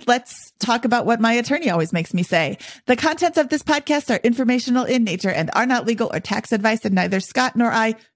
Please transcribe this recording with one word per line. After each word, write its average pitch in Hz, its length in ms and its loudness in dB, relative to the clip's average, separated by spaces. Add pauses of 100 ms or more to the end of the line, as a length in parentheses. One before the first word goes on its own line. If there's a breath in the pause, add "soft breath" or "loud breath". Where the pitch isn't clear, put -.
let's - 540 -2
talk 240 240 -2
about 240 220 2
what 226 140 2
my 226 120 4
attorney 240 380 0
always 165 220 0
makes 170 220 -2
me 175 80 0
say. 165 340 0 (300 loud breath)
The - 80 4
contents 320 420 0
of 294 120 2
this 302 160 -2
podcast 294 500 0
are - 80 0
informational 247 640 2
in 254 180 2
nature 190 280 0
and 160 240 -2
are 233 120 2
not 247 200 0
legal 233 260 0
or - 80 -2
tax - 320 -4
advice, 220 320 0
and 196 100 0
neither 180 240 0
Scott 254 380 -2
nor 233 160 2
I 226 240 0 (180 soft breath)